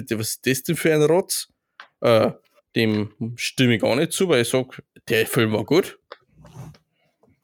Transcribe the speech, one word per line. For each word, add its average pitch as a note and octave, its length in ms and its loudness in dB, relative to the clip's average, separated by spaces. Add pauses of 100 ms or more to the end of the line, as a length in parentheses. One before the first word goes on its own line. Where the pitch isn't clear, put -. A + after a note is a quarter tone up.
(120)
was A2 180 -4
ist - 180 -6
das C3 160 -2
denn E3 140 -4
für D#3+ 160 0
ein D3+ 80 2
Rotz?" D#3+ 500 0 (480)
Äh, A2+ 320 4 (460)
dem G#2+ 340 0 (240)
stimme B2 400 2
ich G2 60 0
gar A2 160 2
nicht E3 160 -2
zu, F#3+ 160 0
weil B2 140 4
ich A#2 40 -4
sag, - 340 -4 (280)
der A2 180 0
Film A2+ 240 0
war G#2+ 140 -2
gut. - 340 0 (1400)